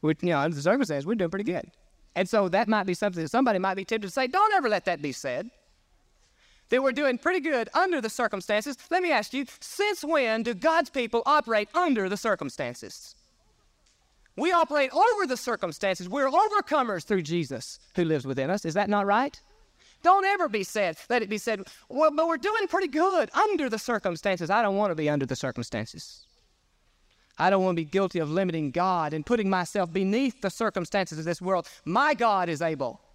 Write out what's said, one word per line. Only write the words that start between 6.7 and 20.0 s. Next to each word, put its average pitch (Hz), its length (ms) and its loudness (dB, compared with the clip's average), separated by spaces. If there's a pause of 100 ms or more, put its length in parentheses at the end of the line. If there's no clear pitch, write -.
we're 269 100 2
doing 254 280 0
pretty 359 220 0
good 262 340 0
under 339 260 2
the 214 80 -4
circumstances." 214 680 -2 (140)
Let 359 140 2
me 339 80 0
ask 226 220 0
you, 269 120 -4 (140)
since - 440 -4
when 254 380 0
do 226 140 -2
God's 320 340 2
people 233 380 -2
operate 226 480 2
under 262 340 2
the 202 80 -4
circumstances? 135 1000 -6 (1200)
We 302 160 0
operate 294 400 2
over 392 360 4
the 247 100 -2
circumstances. 190 720 -4
We're 269 220 0
overcomers 302 720 2
through 190 180 0
Jesus 143 580 -6 (160)
who 180 80 2
lives 156 220 0
within 135 240 -2
us. 196 160 -2
Is 160 80 -4
that 208 160 0
not 202 160 2
right? 226 340 0 (640)